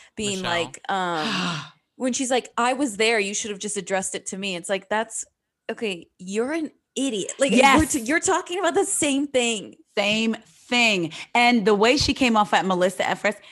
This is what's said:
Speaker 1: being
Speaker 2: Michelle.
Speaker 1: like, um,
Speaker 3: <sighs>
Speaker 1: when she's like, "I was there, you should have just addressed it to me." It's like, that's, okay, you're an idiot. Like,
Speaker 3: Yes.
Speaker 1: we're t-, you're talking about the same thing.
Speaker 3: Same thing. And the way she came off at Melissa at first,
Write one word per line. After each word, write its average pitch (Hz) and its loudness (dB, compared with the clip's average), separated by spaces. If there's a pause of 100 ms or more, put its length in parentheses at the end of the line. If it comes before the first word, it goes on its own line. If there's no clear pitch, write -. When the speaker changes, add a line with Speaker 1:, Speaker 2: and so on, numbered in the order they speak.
(140)
Speaker 1:
being 202 -6
Speaker 2:
Michelle. 170 -2
Speaker 1:
like, - -12
um, 180 -2 (200)
Speaker 3:
<sighs> - -20
Speaker 1:
when 247 -2
she's 254 -4
like, 240 0
"I 247 0
was 247 -4
there, 220 2
you 202 -2
should 208 -6
have 196 -10
just 208 -8
addressed 190 -4
it 185 -8
to 190 -8
me." 190 -6
It's 170 -8
like, 196 -4
that's, 220 -4 (440)
okay, 202 -6 (100)
you're 214 -4
an 320 -4 (240)
idiot. 226 -4
Like, 262 2
Speaker 3:
Yes. 262 8
Speaker 1:
we're 254 2
t-, 214 -10
you're 311 2
talking 349 -2
about 339 0
the 403 2
same 285 0
thing. 233 -2 (180)
Speaker 3:
Same 220 0 (120)
thing. 214 0 (220)
And 240 4
the 214 6
way 233 4
she 269 0
came 240 2
off 208 2
at 175 4
Melissa 185 0
at 185 -2
first, 208 -2 (160)